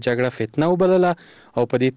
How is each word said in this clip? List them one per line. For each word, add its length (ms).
جګړه 240
فتنه 400
وبلله 460
او 80
په 120
دې 200